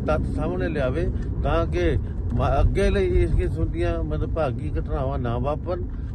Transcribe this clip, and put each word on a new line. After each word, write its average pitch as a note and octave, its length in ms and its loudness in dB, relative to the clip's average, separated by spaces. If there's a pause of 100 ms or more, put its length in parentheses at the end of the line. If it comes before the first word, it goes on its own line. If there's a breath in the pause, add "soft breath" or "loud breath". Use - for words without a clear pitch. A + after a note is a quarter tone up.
ਤੱਥ - 140 2 (160)
ਸਾਹਮਣੇ E3+ 320 -2
ਲਿਆਵੇ D3+ 420 -2 (340 loud breath)
ਤਾਂ D#3+ 220 2
ਕਿ E3 300 2 (380 loud breath)
ਮ-, D3 260 2
ਅੱਗੇ G3 300 4
ਲਈ F3+ 320 4
ਇਸ E3 120 2
ਕਿਸਮ D#3+ 320 2
ਦੀਆਂ E3 360 0
ਮੰਦਭਾਗੀ D3+ 800 -2
ਘਟਨਾਵਾਂ C#3 380 -2
ਨਾ A#2+ 200 -2
ਵਾਪਰਨ D3+ 500 -2 (260 loud breath)